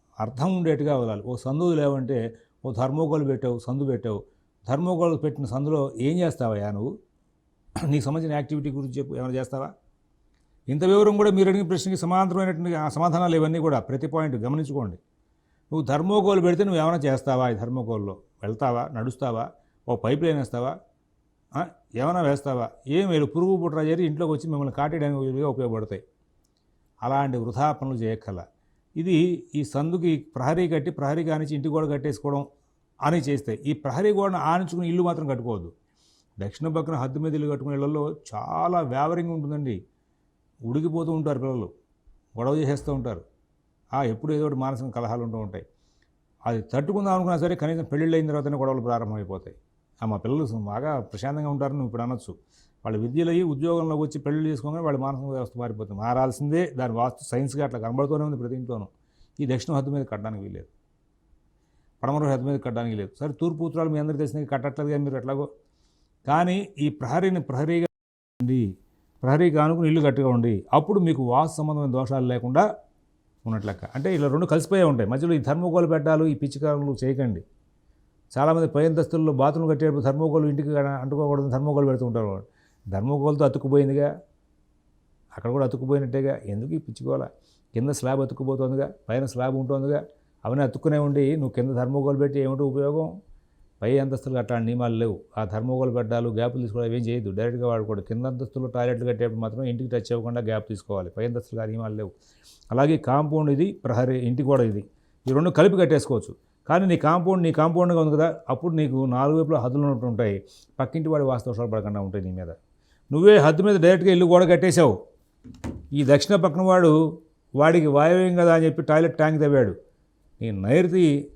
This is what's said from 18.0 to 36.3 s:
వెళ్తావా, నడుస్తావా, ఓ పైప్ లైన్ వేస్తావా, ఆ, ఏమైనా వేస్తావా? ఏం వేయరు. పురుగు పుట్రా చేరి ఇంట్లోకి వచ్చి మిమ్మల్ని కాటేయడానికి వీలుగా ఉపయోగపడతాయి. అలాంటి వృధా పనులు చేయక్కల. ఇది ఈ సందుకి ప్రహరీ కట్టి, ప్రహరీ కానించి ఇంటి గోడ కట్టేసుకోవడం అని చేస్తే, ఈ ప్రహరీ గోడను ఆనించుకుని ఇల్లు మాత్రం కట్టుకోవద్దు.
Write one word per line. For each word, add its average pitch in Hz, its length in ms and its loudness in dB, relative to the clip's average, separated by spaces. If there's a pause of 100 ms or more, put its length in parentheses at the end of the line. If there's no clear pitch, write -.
వెళ్తావా, 120 500 -2
నడుస్తావా, 120 560 -6 (400)
ఓ 123 80 -2
పైప్ 147 280 -2
లైన్ 156 140 0
వేస్తావా, 123 380 -4 (800)
ఆ, 170 100 -4 (280)
ఏమైనా 160 260 0
వేస్తావా? 139 500 -2 (160)
ఏం 175 220 0
వేయరు. 156 160 2
పురుగు 180 320 0
పుట్రా 160 260 -2
చేరి 170 220 0
ఇంట్లోకి 156 280 -2
వచ్చి 160 180 -4
మిమ్మల్ని 143 220 -4
కాటేయడానికి 147 480 -2
వీలుగా 135 280 -2
ఉపయోగపడతాయి. 113 540 -4 (1000)
అలాంటి 131 360 0
వృధా 120 340 -2
పనులు 135 240 -6
చేయక్కల. 110 440 -6 (560)
ఇది 170 480 2 (100)
ఈ 147 100 -2
సందుకి 160 720 -2
ప్రహరీ 160 340 0
కట్టి, 151 220 -2
ప్రహరీ 147 340 -2
కానించి 156 300 -2
ఇంటి 143 140 -4
గోడ 156 220 0
కట్టేసుకోవడం 143 560 -4 (560)
అని 160 160 2
చేస్తే, 135 360 -2
ఈ 135 180 -4
ప్రహరీ 147 400 0
గోడను 196 260 0
ఆనించుకుని 170 500 -2
ఇల్లు 175 140 2
మాత్రం 165 260 -2
కట్టుకోవద్దు. 113 440 -6 (680)